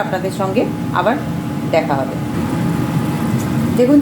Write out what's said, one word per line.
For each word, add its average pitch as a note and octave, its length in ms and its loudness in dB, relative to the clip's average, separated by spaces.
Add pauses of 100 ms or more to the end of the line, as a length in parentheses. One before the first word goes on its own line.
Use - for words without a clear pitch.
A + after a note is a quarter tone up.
আপনাদের F#3 360 -2
সঙ্গে G3 220 0 (380)
আবার G#3+ 160 2 (580)
দেখা D3+ 260 2
হবে। B2+ 160 -4 (1600)
দেখুন, B3+ 240 6